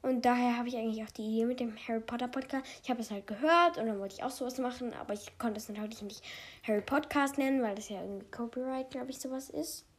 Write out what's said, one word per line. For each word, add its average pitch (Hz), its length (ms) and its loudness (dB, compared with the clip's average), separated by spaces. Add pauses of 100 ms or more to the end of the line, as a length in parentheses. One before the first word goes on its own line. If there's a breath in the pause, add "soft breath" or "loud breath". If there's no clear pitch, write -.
Und 254 220 2
daher 247 340 6
hab 240 80 0
ich 247 100 -2
eigentlich 220 280 -2
auch - 80 -14
die 226 100 -8
Idee 220 220 4
mit 247 160 0
dem 220 160 -2 (100)
Harry 226 140 0
Potter 240 260 -4
Podcast. 269 400 -4 (160 loud breath)
Ich - 80 -6
hab 240 80 2
es 220 140 -4
halt 202 160 -6
gehört 330 500 6
und 220 80 2
dann 208 140 0
wollte 196 160 -6
ich - 80 -6
auch 269 60 0
sowas 254 280 -4
machen, 247 360 -2
aber - 200 -4
ich - 240 -12
konnte 214 200 0
es - 100 -10
natürlich 214 340 -6
nicht 208 220 -10 (420 loud breath)
Harry 208 140 4
Podcast 277 580 2
nennen, 269 240 4
weil 208 140 0
das 214 120 -8
ja 190 140 -6
irgendwie 196 300 -8
Copyright, 262 580 -4
glaub 254 180 -6
ich, 262 120 -8
sowas 262 280 -6
ist. - 360 -6 (140)